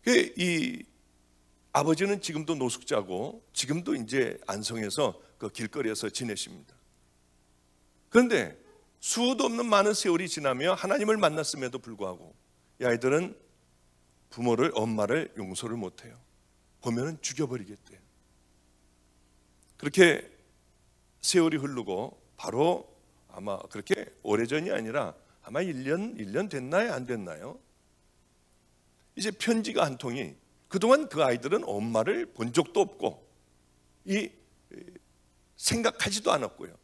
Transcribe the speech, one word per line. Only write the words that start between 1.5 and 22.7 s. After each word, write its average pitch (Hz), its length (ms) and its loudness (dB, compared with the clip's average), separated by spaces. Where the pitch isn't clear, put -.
아버지는 160 480 2
지금도 160 340 -4
노숙자고 120 960 -4
지금도 170 440 -2
이제 120 500 -2
안성에서 107 760 -4
그 110 140 -8
길거리에서 110 580 -6
지내십니다. - 680 -8
그런데 220 480 4
수도 240 440 0
없는 240 220 -2
많은 208 260 6
세월이 180 360 0
지나며 143 440 0
하나님을 208 460 0
만났음에도 147 640 0
불구하고 92 540 -10
이 127 40 -4
아이들은 127 520 2
부모를, 120 440 2
엄마를 113 640 0
용서를 107 400 -6
못해요. 117 400 -12
보면은 131 400 -2
죽여버리겠대요. 120 760 -6
그렇게 160 540 6
세월이 165 380 4
흐르고 120 640 -6
바로 - 600 0